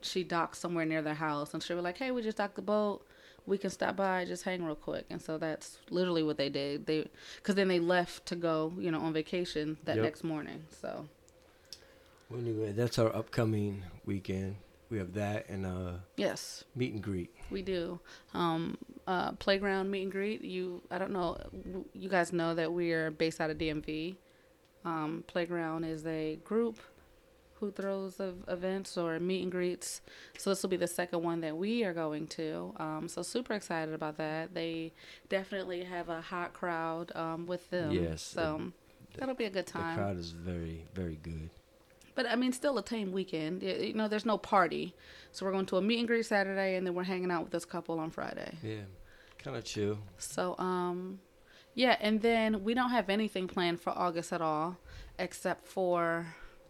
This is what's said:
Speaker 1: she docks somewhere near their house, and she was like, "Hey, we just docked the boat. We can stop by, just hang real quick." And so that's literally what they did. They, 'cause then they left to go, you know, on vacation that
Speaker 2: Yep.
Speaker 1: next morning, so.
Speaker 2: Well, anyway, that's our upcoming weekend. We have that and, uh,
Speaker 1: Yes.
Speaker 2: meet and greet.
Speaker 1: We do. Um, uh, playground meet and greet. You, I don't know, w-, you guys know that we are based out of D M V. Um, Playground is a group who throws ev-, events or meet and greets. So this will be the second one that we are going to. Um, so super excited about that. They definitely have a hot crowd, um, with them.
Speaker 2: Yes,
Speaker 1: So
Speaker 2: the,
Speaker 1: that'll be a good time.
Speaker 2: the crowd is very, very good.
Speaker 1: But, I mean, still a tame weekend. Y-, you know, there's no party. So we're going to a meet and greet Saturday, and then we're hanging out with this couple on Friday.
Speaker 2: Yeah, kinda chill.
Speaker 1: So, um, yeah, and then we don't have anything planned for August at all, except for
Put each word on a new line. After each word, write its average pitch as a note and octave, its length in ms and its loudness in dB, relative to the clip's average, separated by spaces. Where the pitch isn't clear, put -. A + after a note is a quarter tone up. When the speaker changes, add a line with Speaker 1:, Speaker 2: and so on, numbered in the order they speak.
Speaker 1:
she - 240 0
docks E3 340 0
somewhere E3+ 280 0
near D#3+ 160 2
their D3+ 120 0
house, D3 380 0
and D#3+ 100 -4
she - 120 -2
was F3 100 0
like, F3+ 140 -2
"Hey, C4 120 0
we B3 120 0
just G#3+ 160 -2
docked G3+ 180 0
the - 60 -4
boat. G#3 440 2
We - 140 4
can G3 100 -2
stop F#3 280 0
by, F#3 280 4
just F3+ 200 -4
hang F#3 200 0
real D#3 100 0
quick." D#3 360 -4
And E3+ 100 -6
so D#3+ 160 -4
that's D#3 400 -4
literally F3 320 4
what D3+ 160 2
they C#3 100 2
did. C#3+ 380 -2
They, D#3 200 4
'cause G3+ 120 2
then F#3+ 140 6
they F3+ 120 6
left F3 460 4
to F3+ 100 -4
go, E3 420 4
you F#3 120 0
know, D#3+ 100 2
on D#3+ 120 2
vacation D#3 720 0
that D3+ 120 2
Speaker 2:
Yep. A2 80 6
Speaker 1:
next D3+ 200 0
morning, D#3 460 -4
so. - 360 -8
Speaker 2:
Well, A#2+ 100 -6
anyway, A2 320 0
that's A#2 260 2
our A2+ 160 6
upcoming G#2 680 2
weekend. F#2+ 500 -2
We A2+ 80 0
have F2+ 160 -4
that G#2 340 -2
and, F#2+ 180 -4
uh, F2+ 280 -2
Speaker 1:
Yes. - 460 -2
Speaker 2:
meet B2+ 160 0
and G#2 100 -4
greet. F#2 320 -4
Speaker 1:
We G3 120 -2
do. F3+ 380 -2
Um, E3 460 0
uh, F#3 260 0
playground G3 580 0
meet G3 120 -2
and F#3+ 100 -4
greet. G3 300 -2
You, F#3 480 -6
I F3+ 80 -2
don't F#3+ 120 -2
know, F3+ 280 0
w-, F#3 320 -8
you F#3+ 140 -8
guys F3+ 240 4
know E3 220 2
that E3 180 2
we F3 200 2
are D#3+ 180 2
based D#3+ 300 2
out D#3 100 2
of D#3 80 -2
D D#3+ 120 2
M D3+ 120 0
V. D#3 360 -4
Um, E3 420 -2
Playground E3 580 0
is D#3+ 220 -4
a D#3 380 -2
group A3+ 340 2
who G3+ 180 -4
throws G3 480 -4
ev-, F#3+ 260 -6
events F#3+ 520 -2
or E3 200 0
meet F3+ 240 2
and F3+ 80 0
greets. F3+ 520 -2
So - 140 0
this F#3+ 120 2
will F#3+ 80 0
be F#3 60 2
the F3 100 2
second F3 360 0
one E3+ 180 0
that D#3 160 -2
we G#3+ 280 2
are F3+ 100 0
going D#3 340 -2
to. E3 480 -4
Um, D#3 320 -4
so F3 140 -4
super A#3+ 320 -2
excited D#3+ 400 -2
about D3+ 240 -4
that. D#3+ 360 -2
They E3 380 -4
definitely F#3 540 -2
have F3 260 -4
a E3 100 -4
hot F3 320 -4
crowd, E3 640 -2
um, E3 300 -2
with F3 240 -4
them. F3 220 2
Speaker 2:
Yes, E2+ 300 2
Speaker 1:
So D#3+ 480 -2
Speaker 2:
the, - 60 -8
Speaker 1:
that'll C4 140 -2
be B3 120 -2
a G3+ 40 -2
good F#3 160 -2
time. E3 300 -2
Speaker 2:
the C3 60 2
crowd G2+ 160 0
is E2+ 140 -6
very, E2 520 -4
very F2 220 -2
good. D#2+ 320 -8
Speaker 1:
But, B3+ 100 0
I A3+ 100 2
mean, B3+ 160 4
still C4+ 260 2
a - 60 2
tame G#3+ 260 -2
weekend. F3+ 520 -2
Y-, F#3+ 80 0
you - 60 -4
know, A3 120 2
there's G#3 180 0
no G#3+ 140 4
party. E3 560 4
So - 120 -6
we're G3 60 2
going F#3+ 160 2
to F#3 120 2
a F3+ 40 6
meet A3+ 160 4
and A#3 80 0
greet A#3 200 4
Saturday, G3 500 2
and F#3 100 0
then F3+ 80 0
we're F3+ 80 0
hanging F3+ 300 0
out E3 100 2
with - 80 -8
this E3+ 140 -2
couple E3+ 340 -4
on D#3+ 120 -2
Friday. - 520 -6
Speaker 2:
Yeah, G#2+ 200 -6
kinda B2+ 240 -6
chill. G#2 360 0
Speaker 1:
So, - 400 -2
um, F3+ 600 -2
yeah, A#3+ 260 6
and G#3+ 220 4
then A3 400 4
we G#3+ 100 2
don't B3 180 2
have A#3 200 4
anything G3+ 380 2
planned E3+ 320 2
for - 180 -2
August E3+ 340 0
at F3 80 0
all, D#3+ 380 2
except - 480 -2
for E3+ 720 2